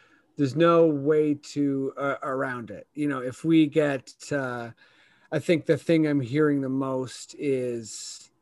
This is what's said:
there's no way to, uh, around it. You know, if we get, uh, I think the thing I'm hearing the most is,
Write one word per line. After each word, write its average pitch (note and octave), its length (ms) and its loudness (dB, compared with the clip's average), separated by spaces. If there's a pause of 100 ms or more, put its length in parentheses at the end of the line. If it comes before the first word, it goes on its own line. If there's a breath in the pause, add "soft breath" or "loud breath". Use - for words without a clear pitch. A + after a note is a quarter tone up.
(360 soft breath)
there's C3+ 200 0
no E3+ 300 6
way D3+ 480 2
to, C#3 640 -2
uh, C#3 260 -2
around C3 480 -6
it. F2+ 240 -14
You D3 140 -2
know, C3+ 120 -2
if B2 240 -10
we D#3+ 220 6
get, C#3+ 460 -2 (200)
uh, B2 380 -4 (600 soft breath)
I D#3 80 -2
think D#3 280 0
the D#3 100 2
thing D#3+ 300 2
I'm C#3+ 140 2
hearing C#3+ 400 2
the C3+ 80 -4
most C3 680 -6
is, B2 920 -6 (120)